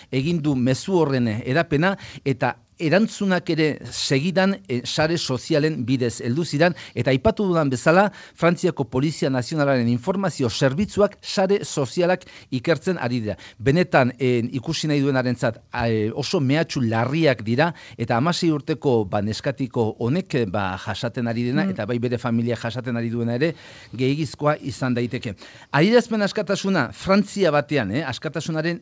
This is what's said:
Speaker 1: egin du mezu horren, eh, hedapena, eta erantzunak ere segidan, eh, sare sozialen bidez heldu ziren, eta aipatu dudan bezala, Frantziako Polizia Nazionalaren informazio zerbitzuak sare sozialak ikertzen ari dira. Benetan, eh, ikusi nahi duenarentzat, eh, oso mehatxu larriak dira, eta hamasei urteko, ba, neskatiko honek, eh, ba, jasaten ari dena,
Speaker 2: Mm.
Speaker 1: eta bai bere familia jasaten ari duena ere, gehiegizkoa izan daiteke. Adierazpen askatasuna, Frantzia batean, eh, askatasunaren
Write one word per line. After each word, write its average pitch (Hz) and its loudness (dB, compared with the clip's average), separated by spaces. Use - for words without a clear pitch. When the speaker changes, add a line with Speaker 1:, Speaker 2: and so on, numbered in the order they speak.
Speaker 1:
egin 151 0
du 147 2
mezu 131 0
horren, 135 2
eh, 107 -2
hedapena, 160 0
eta 127 -2
erantzunak 185 2
ere 156 0
segidan, 185 2
eh, 123 -2
sare 160 0
sozialen 147 0
bidez 120 0
heldu 131 -2
ziren, 165 2
eta 117 0
aipatu 208 2
dudan 160 2
bezala, 170 4
Frantziako 165 0
Polizia 147 0
Nazionalaren 131 2
informazio 139 0
zerbitzuak 185 2
sare 196 0
sozialak 170 -2
ikertzen 160 -2
ari 123 -2
dira. 101 -4
Benetan, 139 4
eh, 123 2
ikusi 156 -4
nahi 147 2
duenarentzat, 127 0
eh, 110 0
oso 151 -2
mehatxu 147 0
larriak 120 2
dira, 123 0
eta 117 0
hamasei 165 2
urteko, 139 0
ba, 101 -2
neskatiko 113 -2
honek, 160 -2
eh, 120 2
ba, 95 -2
jasaten 120 -6
ari 117 -2
dena, 131 0
Speaker 2:
Mm. 196 -2
Speaker 1:
eta 113 -6
bai 120 -2
bere 120 -2
familia 117 0
jasaten 120 -6
ari 117 -4
duena 117 -2
ere, 156 -2
gehiegizkoa 143 0
izan 127 -4
daiteke. 120 -4
Adierazpen 220 4
askatasuna, 190 0
Frantzia 196 2
batean, 143 0
eh, 147 -2
askatasunaren 156 -4